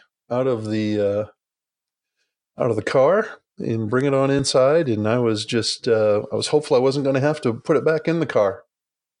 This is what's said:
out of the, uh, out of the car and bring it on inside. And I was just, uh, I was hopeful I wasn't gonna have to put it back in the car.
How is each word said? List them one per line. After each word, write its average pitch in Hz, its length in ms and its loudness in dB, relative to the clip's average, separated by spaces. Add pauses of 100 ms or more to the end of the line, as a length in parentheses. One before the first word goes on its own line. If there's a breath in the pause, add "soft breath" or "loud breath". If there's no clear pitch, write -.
(300)
out 127 180 -2
of 110 220 -2
the, 107 300 -2
uh, - 1600 -8
out 127 80 0
of 107 60 -2
the 107 60 -4
car 160 460 2 (320)
and 113 280 -4
bring 127 180 0
it 139 100 0
on 135 160 2
inside. 139 580 2
And 107 180 0
I 120 120 2
was 110 260 0
just, - 420 -4
uh, 107 440 2
I 110 40 -2
was 107 120 -2
hopeful 151 280 0
I 120 40 4
wasn't 135 260 0
gonna 135 140 0
have 151 220 0
to 117 120 0
put 139 240 0
it 139 80 -2
back 156 220 0
in 165 120 0
the 151 60 -2
car. 101 380 0 (560)